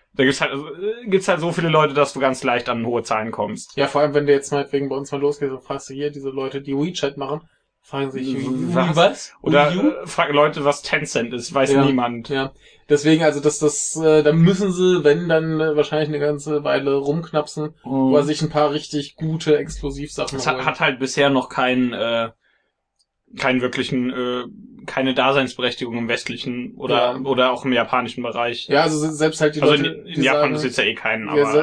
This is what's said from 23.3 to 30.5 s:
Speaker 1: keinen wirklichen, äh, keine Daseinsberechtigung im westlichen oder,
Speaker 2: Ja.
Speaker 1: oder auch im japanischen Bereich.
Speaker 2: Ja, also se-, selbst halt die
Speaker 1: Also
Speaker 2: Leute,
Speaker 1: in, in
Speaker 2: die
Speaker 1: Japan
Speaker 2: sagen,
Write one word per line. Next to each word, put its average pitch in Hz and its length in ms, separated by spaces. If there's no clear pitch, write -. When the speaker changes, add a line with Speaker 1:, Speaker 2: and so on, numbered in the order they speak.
Speaker 1:
keinen 127 240
wirklichen, 127 500
äh, 123 340
keine 131 260
Daseinsberechtigung 123 840
im 117 100
westlichen 120 680
oder, 123 160
Speaker 2:
Ja. 131 60
Speaker 1:
oder 127 340
auch 123 140
im 127 80
japanischen 120 480
Bereich. 120 460
Speaker 2:
Ja, 147 160
also 156 120
se-, 156 160
selbst 156 300
halt 151 120
die 151 60
Speaker 1:
Also 147 140
Speaker 2:
Leute, 143 140
Speaker 1:
in, - 180
in - 80
Speaker 2:
die 139 80
Speaker 1:
Japan 135 180
Speaker 2:
sagen, 151 140